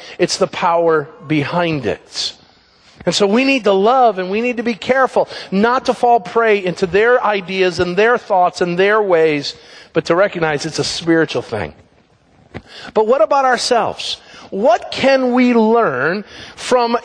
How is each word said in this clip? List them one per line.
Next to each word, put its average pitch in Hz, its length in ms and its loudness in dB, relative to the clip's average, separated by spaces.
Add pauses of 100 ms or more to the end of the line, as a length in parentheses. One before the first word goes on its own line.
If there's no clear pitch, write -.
(160)
it's - 200 -2
the 190 100 -2
power 165 600 0 (180)
behind 151 600 -2
it. - 500 -8 (680)
And 175 80 -2
so 202 140 0
we 226 180 2
need 269 200 0
to 202 80 2
love 214 480 2
and 185 100 -6
we 208 100 -4
need 247 180 -4
to 240 40 -4
be 226 120 -2
careful 240 540 0 (220)
not 233 360 0
to 247 80 0
fall 240 260 2
prey 220 440 0
into 180 220 -4
their 226 380 2
ideas 190 560 0
and 175 160 -2
their 226 200 4
thoughts 180 440 0
and 175 180 -2
their 208 240 4
ways, 160 540 0 (360)
but 160 120 -2
to 170 100 0
recognize 165 520 0
it's 156 120 -10
a 139 60 -2
spiritual 160 580 0
thing. 87 320 -8 (1200)
But 214 140 2
what 262 140 4
about 277 220 0
ourselves? 226 720 -2 (320)
What 233 420 0
can 262 400 0
we 247 220 4
learn 208 720 0 (300)
from 240 480 0